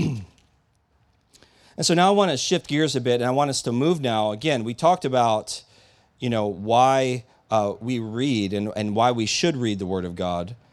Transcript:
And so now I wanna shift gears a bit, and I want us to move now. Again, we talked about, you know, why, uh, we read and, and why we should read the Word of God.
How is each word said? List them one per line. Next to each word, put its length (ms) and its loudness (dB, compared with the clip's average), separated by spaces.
And 80 -2
so 80 2
now 140 6
I 20 6
wanna 280 4
shift 300 -2
gears 280 0
a 60 -2
bit, 200 2
and 40 0
I 40 0
want 220 2
us 100 -4
to 100 -4
move 300 0
now. 300 0
Again, 320 -2
we 100 -6
talked 320 2
about, 560 0
you 100 -6
know, 200 0
why, 760 2
uh, 280 2
we 200 -4
read 520 -2
and, 240 -4
and 200 -4
why 160 4
we 160 -2
should 280 0
read 220 -2
the 80 -6
Word 180 -4
of 120 -8
God. 400 -6